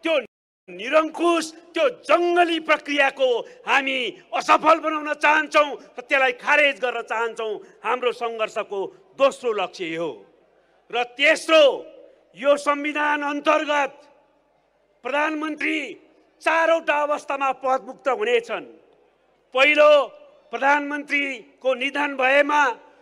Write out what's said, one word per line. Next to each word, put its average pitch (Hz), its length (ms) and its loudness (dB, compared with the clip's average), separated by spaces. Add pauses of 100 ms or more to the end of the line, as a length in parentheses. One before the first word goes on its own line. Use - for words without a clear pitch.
त्यो 320 160 0 (500)
निरङ्कुश, 311 800 0 (220)
त्यो 311 160 2
जङ्गली 349 680 0
प्रक्रियाको 285 720 0 (380)
हामी 262 640 -2
असफल 311 460 2
बनाउन 302 340 -4
चाहन्छौँ 302 560 2 (280)
र 247 40 -14
त्यसलाई 269 300 0
खारेज 254 480 0
गर्न 233 220 -4
चाहन्छौँ। 220 580 -6 (240)
हाम्रो 247 280 -2
सङ्घर्षको 220 680 -6 (380)
दोस्रो 254 360 0
लक्ष्य 190 320 -6
यो 165 180 -6
हो। 117 220 -10 (680)
र 240 120 -2
तेस्रो, 302 600 4 (720)
यो 285 220 2
संविधान 294 640 -2
अन्तर्गत 294 720 0 (1120)
प्रधानमन्त्री 302 720 -4 (640)
चारवटा 320 600 0
अवस्थामा 277 500 -4
पदमुक्त 262 560 -4
हुनेछन्। 226 580 -2 (880)
पहिलो, 294 540 6 (440)
प्रधानमन्त्रीको 277 1200 -2
निधन 277 440 -4
भएमा 285 520 2 (320)